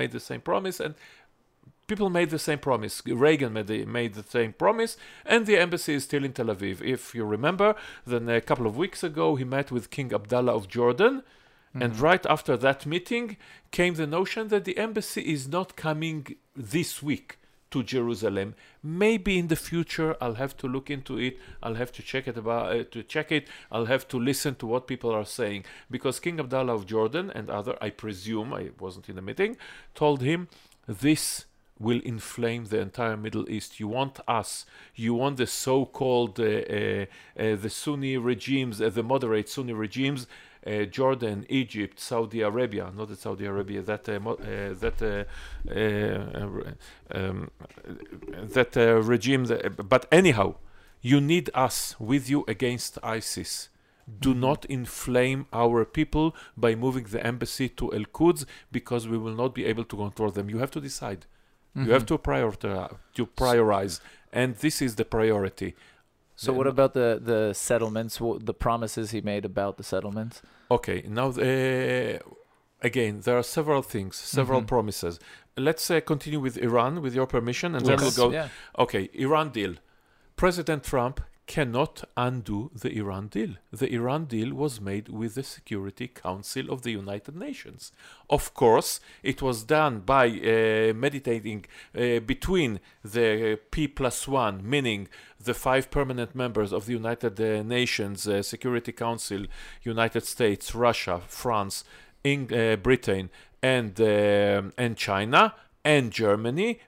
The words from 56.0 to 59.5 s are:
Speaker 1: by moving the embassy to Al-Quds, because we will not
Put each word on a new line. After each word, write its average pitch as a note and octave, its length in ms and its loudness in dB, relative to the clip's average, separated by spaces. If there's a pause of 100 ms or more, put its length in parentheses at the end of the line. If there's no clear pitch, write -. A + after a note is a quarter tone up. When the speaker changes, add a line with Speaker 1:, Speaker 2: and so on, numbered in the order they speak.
Speaker 1:
by A#2 200 4
moving B2+ 380 -2
the A2 120 -2
embassy B2 440 -2
to - 220 -4
Al-Quds, D3 540 2 (240)
because A#2+ 380 -4
we A2+ 100 -2
will A2 160 -6
not B2 200 0